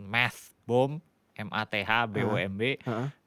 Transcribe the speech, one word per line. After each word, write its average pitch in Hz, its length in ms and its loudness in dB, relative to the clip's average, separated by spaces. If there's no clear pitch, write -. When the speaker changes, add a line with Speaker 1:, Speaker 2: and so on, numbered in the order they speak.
Speaker 1:
mathbomb, 120 960 0
M 107 180 -10
A 107 160 -2
T 101 160 -2
H 113 240 2
B 101 160 0
O 104 160 0
M 98 160 -2
B. 120 240 -2
Speaker 2:
Heeh. 123 320 -4